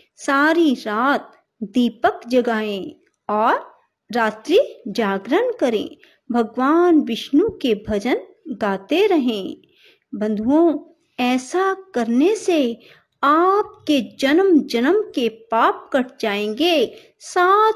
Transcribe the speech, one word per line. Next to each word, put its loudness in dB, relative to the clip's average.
सारी 2
रात -4
दीपक 0
जगाएं -2
और 0
रात्रि 0
जागरण -2
करें। -2
भगवान 2
विष्णु 0
के -2
भजन -2
गाते -2
रहें। -2
बंधुओं, 2
ऐसा -2
करने 2
से 0
आपके 0
जन्म 4
जन्म 0
के -4
पाप -2
कट 0
जाएंगे, -2
साथ 2